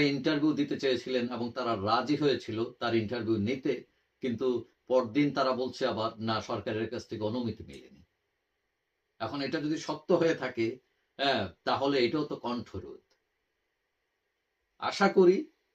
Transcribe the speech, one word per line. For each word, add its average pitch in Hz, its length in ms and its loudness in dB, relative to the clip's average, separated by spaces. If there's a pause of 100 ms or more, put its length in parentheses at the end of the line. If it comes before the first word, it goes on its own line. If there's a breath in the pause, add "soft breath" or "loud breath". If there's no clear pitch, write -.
ইন্টারভিউ 147 480 2
দিতে 143 260 -2
চেয়েছিলেন 127 540 0
এবং 117 180 -4
তারা 117 300 -2
রাজি 117 340 2
হয়েছিল 131 420 0 (160)
তার 117 220 -2
ইন্টারভিউ 110 420 0
নিতে, 131 360 0 (500)
কিন্তু 127 240 -2 (380 soft breath)
পরদিন 127 480 2
তারা 135 200 2
বলছে 123 340 -4
আবার, 113 320 -2
"না, 110 220 0
সরকারের 110 480 -4
কাছ 107 180 -8
থেকে 107 160 -6
অনুমতি 110 400 -4
মেলেনি।" - 380 -20 (1200)
এখন 143 200 -6
এটা 139 200 -2
যদি 151 160 -2
সত্য - 360 -8
হয়ে 165 220 4
থাকে, 127 300 -2 (540)
হ্যাঁ, 131 240 2 (200)
তাহলে 139 360 2
এটাও 147 260 2
তো 139 100 -6
কণ্ঠরোধ। - 680 -8 (1800)
আশা 135 280 0
করি 185 280 8 (360)